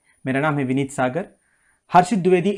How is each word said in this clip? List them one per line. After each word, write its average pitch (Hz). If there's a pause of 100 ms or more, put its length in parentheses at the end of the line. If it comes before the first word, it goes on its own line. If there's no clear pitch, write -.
(240)
मेरा 131
नाम 147
है 139
विनीत 135
सागर। 135 (640)
हर्षित 180
द्विवेदी 180